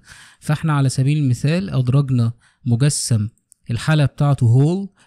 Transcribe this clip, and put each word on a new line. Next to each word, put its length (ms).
فاحنا 320
على 160
سبيل 300
المثال 520
أدرجنا 640
مجسم 640
الحالة 340
بتاعته 420
هول 420